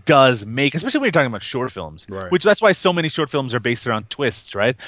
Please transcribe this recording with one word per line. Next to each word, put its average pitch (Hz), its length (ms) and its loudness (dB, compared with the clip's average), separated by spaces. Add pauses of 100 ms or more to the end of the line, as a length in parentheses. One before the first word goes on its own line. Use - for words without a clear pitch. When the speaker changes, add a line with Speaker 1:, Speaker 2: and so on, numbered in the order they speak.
Speaker 1:
does 131 400 6
make, 131 300 -2
especially 233 240 -4
when 269 80 0
you're 196 60 0
talking 147 140 2
about 110 160 -8
short 127 280 -6
films, 80 380 -12
Speaker 2:
Right. 95 220 -10
Speaker 1:
which 180 120 -2
that's 202 180 2
why 214 120 6
so 185 200 0
many 170 160 -2
short 151 200 -4
films 131 260 -4
are 123 40 0
based 120 280 -4
around 107 220 -2
twists, - 460 -6
right? 113 200 2 (120)